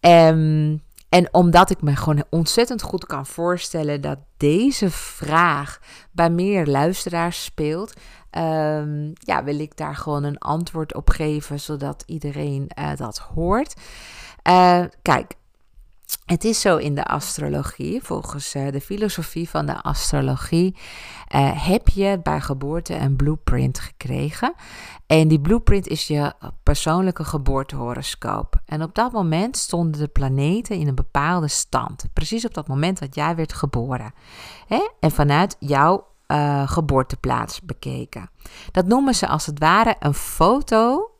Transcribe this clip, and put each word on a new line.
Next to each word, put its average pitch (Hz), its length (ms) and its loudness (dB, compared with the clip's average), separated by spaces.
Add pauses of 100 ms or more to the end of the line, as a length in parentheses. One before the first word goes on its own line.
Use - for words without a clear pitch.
Ehm, 156 760 6 (320)
en 175 260 4
omdat 175 360 6
ik - 120 -2
me 147 140 2
gewoon 147 340 0
ontzettend 220 520 0
goed - 240 -8
kan 139 200 -8
voorstellen 165 720 -4
dat 147 180 -6 (180)
deze 196 540 2
vraag 151 880 -2 (300)
bij 170 200 2
meer 180 360 0
luisteraars 170 800 -2
speelt, 165 480 -6 (380)
ehm, 151 840 -4
ja, - 300 -2
wil 147 140 -4
ik 151 180 -10
daar 151 200 -8
gewoon 147 280 -4
een 143 140 -6
antwoord 160 560 -4
op - 160 2
geven, 151 500 -2
zodat 147 460 -8
iedereen, 143 640 -6
eh, 147 280 -8
dat 135 220 -10
hoort. 190 560 -2 (680)
Eh, 180 420 6 (180)
kijk, - 320 0 (920)
het 175 200 -2
is 220 160 0
zo 180 160 4
in 147 180 -2
de 147 100 -4
astrologie, 147 960 -6
volgens, 151 520 -10
eh, 139 180 -4
de 139 80 -4
filosofie 185 680 -6
van 151 180 -4
de - 160 -6
astrologie, 143 960 0 (520)
eh, 139 380 0
heb 208 220 4
je 196 340 2
bij 151 180 -2
geboorte 143 540 -6
een 139 220 0
blueprint 131 640 2
gekregen. 143 760 -6 (520)
En 156 220 6
die 156 120 6
blueprint 196 460 4
is - 200 -6
je 147 260 -2 (300)
persoonlijke 165 640 2
geboortehoroscoop. 131 1400 -2
En 156 160 -4
op 160 120 -8
dat 240 180 0
moment 196 440 0
stonden 165 440 -2
de 151 80 -2
planeten 147 680 0
in 151 120 -2
een 135 60 0
bepaalde 151 540 0
stand. - 640 -4
Precies 226 340 -2
op - 80 -6
dat - 140 -8
moment 156 300 -2
dat 135 160 -12
jij 156 220 -2
werd 160 160 -4
geboren. 123 600 -4 (540)
Hè? 359 220 0 (120)
En 160 100 4
vanuit 147 480 2
jouw, 147 480 2 (200)
eh, 143 420 0
geboorteplaats 131 920 -2
bekeken. 127 680 -12 (400)
Dat 180 160 2
noemen 262 280 4
ze - 120 -2
als 151 200 -2
het 151 120 -8
ware 196 400 4
een 143 160 0
foto 240 1040 2